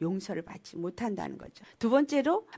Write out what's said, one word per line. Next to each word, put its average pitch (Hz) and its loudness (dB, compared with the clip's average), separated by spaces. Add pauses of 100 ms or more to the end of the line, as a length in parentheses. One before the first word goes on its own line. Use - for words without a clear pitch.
용서를 180 -2
받지 - -18
못한다는 175 -4
거죠. - -18 (140)
두 226 2
번째로 285 4